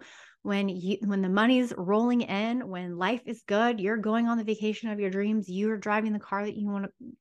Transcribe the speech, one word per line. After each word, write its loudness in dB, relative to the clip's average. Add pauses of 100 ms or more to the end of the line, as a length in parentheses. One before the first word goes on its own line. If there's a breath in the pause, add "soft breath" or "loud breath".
(480 loud breath)
when 0
you, -2
when 0
the 2
money's 4
rolling 2
in, -2
when -6
life 0
is -10
good, 2
you're 0
going 2
on 2
the -2
vacation -2
of -4
your 0
dreams, 0
you're 0
driving 0
the -2
car -4
that -6
you -4
want -4
to -8 (300)